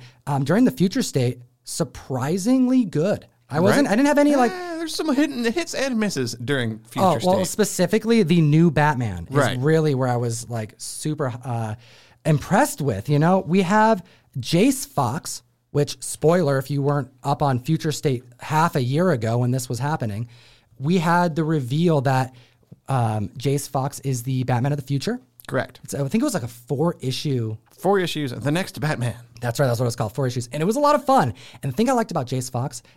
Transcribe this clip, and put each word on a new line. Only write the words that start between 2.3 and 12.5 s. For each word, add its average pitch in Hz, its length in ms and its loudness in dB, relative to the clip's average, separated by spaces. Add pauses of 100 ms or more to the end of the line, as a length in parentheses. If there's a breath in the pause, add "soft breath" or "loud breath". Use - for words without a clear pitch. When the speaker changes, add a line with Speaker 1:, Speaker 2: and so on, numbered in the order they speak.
Speaker 1:
good. 170 420 -2 (220)
I 139 120 -2
wasn't, 214 260 4
Speaker 2:
Right. 185 60 0
Speaker 1:
I 208 40 2
didn't 285 120 4
have 285 100 4
any, 294 160 6
like 247 180 4
Speaker 2:
Eh, 349 260 -8
there's 330 160 -6
some 311 200 -2
hidden 277 300 0
hits 285 300 -2
and 254 260 -2
misses 131 420 -2
during 117 380 -2
Future - 260 0
Speaker 1:
Oh, 160 160 4
well, 185 120 4 (100)
Speaker 2:
State. - 40 -4
Speaker 1:
specifically 220 760 2
the 170 180 4
new 160 300 6
Batman 123 600 0
is 131 60 -2
Speaker 2:
Right. 123 220 2
Speaker 1:
really 151 360 2
where 131 140 0
I 123 80 0
was, 117 320 -4
like, 113 300 -8
super, 147 540 -6 (120)
uh, 117 300 -4 (500 soft breath)
impressed 170 560 0